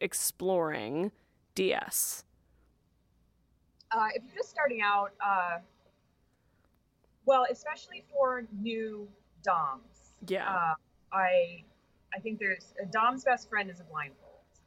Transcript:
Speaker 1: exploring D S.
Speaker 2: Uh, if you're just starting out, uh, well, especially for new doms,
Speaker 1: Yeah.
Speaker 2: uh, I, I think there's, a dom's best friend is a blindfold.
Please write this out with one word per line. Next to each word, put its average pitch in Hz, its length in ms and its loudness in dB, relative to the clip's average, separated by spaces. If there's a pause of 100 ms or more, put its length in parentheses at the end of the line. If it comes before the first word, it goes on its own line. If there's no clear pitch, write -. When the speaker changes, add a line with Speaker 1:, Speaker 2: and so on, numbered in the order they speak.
Speaker 1:
exploring 165 1080 -2 (420)
D 190 180 2
S. - 520 -2 (1700)
Speaker 2:
Uh, 220 240 2
if 226 100 -8
you're - 120 -18
just 466 120 -4
starting 262 340 0
out, 202 280 2 (120)
uh, 180 360 2 (1700)
well, 254 240 6
especially 320 600 -10
for 254 320 2 (160)
new 220 480 -4 (360)
doms, 151 680 -2 (140)
Speaker 1:
Yeah. 185 220 -2
Speaker 2:
uh, 170 240 2 (400)
I, 180 500 2 (500)
I 196 60 -8
think 214 200 -6
there's, 196 420 -4
a 202 40 -8
dom's 226 380 2
best 247 260 2
friend 202 200 -2
is 175 100 -16
a 180 40 -20
blindfold. 151 380 -8 (460)